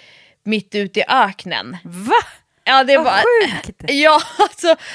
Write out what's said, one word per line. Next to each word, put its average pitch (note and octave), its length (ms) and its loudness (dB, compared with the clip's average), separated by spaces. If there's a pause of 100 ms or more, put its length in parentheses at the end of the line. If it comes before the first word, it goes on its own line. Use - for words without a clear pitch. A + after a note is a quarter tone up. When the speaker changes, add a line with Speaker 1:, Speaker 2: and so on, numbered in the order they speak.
(420)
Speaker 1:
mitt G#3+ 320 -6
ute G3+ 260 -4
i E3+ 80 -2
öknen. F3+ 760 -4
Speaker 2:
Va? F#3+ 300 -6 (500)
Speaker 1:
Ja, C4+ 200 4
det C4+ 120 4
Speaker 2:
Vad D#4 80 0
Speaker 1:
var A#3 80 0
Speaker 2:
sjukt. E4+ 760 0
Speaker 1:
Ja, D4+ 320 4 (180)
alltså, - 380 0 (180)